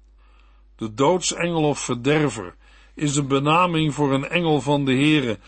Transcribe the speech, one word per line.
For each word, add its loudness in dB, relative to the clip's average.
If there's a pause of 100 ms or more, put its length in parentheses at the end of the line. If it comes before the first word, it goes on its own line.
(760)
De -10
doodsengel 0
of 0
verderver -2 (380)
is -2
een 0
benaming 2
voor 0
een -2
engel 0
van 0
de 2
Heere, 2